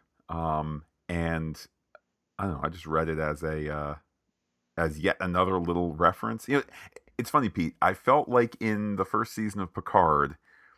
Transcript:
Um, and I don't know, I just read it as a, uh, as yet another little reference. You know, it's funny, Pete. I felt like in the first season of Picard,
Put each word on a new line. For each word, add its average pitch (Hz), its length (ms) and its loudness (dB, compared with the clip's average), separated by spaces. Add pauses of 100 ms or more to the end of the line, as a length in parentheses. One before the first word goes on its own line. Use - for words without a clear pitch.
(280)
Um, 78 560 -4 (240)
and 82 520 -4 (800)
I 101 60 -4
don't 90 100 -4
know, 69 80 -8
I 76 60 -2
just 85 180 -12
read 78 220 0
it 78 100 -2
as 76 240 -4
a, 78 320 -4
uh, 73 200 -6 (840)
as 80 220 -2
yet 87 220 2
another 92 380 2
little 87 360 0
reference. 92 540 0
You 139 100 2
know, - 40 0 (560)
it's 123 120 -6
funny, 135 180 2
Pete. 82 340 -2
I 92 100 4
felt 135 360 2
like 120 320 2
in 107 360 -2
the 92 80 0
first 110 300 -2
season 104 260 -6
of 92 140 -8
Picard, 76 600 4 (420)